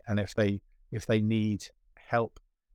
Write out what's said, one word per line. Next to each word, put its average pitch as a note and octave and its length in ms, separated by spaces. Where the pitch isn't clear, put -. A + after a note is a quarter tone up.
and G#2 120
if G2 160
they, G2+ 260
if A2+ 140
they A2 160
need G#2+ 440
help, - 420